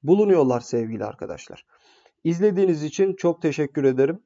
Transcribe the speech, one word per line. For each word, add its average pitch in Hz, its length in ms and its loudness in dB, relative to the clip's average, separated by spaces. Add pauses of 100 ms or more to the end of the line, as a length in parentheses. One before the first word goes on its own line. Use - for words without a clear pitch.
bulunuyorlar 165 560 4
sevgili 113 460 -6
arkadaşlar. - 600 -14 (580)
İzlediğiniz 175 600 0
için 190 300 -2
çok 170 280 -2
teşekkür 147 420 -4
ederim. 139 420 2